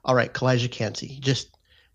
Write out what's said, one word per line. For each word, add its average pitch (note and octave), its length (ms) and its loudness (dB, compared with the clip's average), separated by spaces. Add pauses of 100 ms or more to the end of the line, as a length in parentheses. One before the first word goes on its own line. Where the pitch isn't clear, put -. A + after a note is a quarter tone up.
"All C3 100 4
right, A2+ 180 4
Kalijah B2 380 2
Kancey, A#2 500 -6
just - 360 -2 (380)